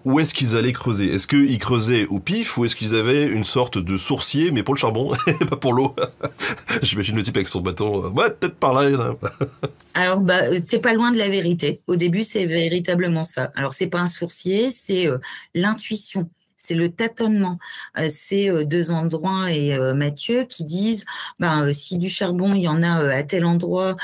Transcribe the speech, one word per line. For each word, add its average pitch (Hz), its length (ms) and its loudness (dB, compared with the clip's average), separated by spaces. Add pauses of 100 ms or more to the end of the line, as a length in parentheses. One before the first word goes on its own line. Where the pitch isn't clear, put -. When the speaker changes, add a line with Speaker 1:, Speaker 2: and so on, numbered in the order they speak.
Speaker 1:
où 135 160 4
est-ce 156 120 0
qu'ils 117 220 0
allaient 117 160 2
creuser ? 101 420 -2
Est-ce 95 140 -2
qu'ils 139 320 4
creusaient 113 460 2
au 98 160 -4
pif 214 360 -2
ou 120 60 2
est-ce 113 140 -2
qu'ils 110 180 -2
avaient 127 300 2
une 107 180 0
sorte 123 340 -2
de 95 200 -2
sourcier, 143 540 0
mais 117 120 0
pour 131 100 -2
le 139 60 -2
charbon 123 320 -2 (100)
<laughs> - 60 0
et 165 180 0
pas - 120 -4
pour 127 160 0
l'eau ? 127 200 2 (440)
<laughs> - 440 -6
J'imagine 104 360 -2
le 110 40 0
type - 140 -4
avec 98 140 0
son 98 100 -2
bâton, 95 460 -2
euh, « 87 100 -6
Ouais, 180 140 2
peut-être - 260 -4
par 135 180 2
là, 139 160 4
il 139 40 2
y - 20 2
en 127 60 0
a. » 117 140 -4 (520)
<laughs> - 280 -18
Speaker 2:
Alors, 185 260 2
bah, 180 220 4
euh, 175 220 0
t'es - 140 0
pas 233 140 2
loin 233 180 2
de 233 60 2
la 208 100 0
vérité. 170 600 0
Au 180 100 2
début, 175 260 2
c'est 202 220 2
véritablement 170 800 0
ça. 131 300 2
Alors, 135 180 -2
c'est 185 140 2
pas 175 120 -2
un 175 80 0
sourcier, 190 640 0
c'est, 185 360 2
euh, 127 100 0 (360)
l'intuition. 196 760 0 (280)
C'est - 160 2
le 170 160 0
tâtonnement. 214 720 -2 (400)
Euh, 156 100 0
c'est, 196 400 2
euh, 165 140 2
deux 170 260 0
endroits 170 640 -2
et, 147 220 0
euh, 131 200 0
Mathieu 147 560 0
qui - 160 -4
disent, 202 400 0 (340)
ben, 151 280 2
euh, 143 40 2
si 160 260 0
du 175 120 -2
charbon, 185 440 0
il 196 80 2
y 175 60 0
en 160 140 0
a, 170 200 2
euh, 139 160 0
à 143 60 -2
tel 175 220 -2
endroit 175 580 0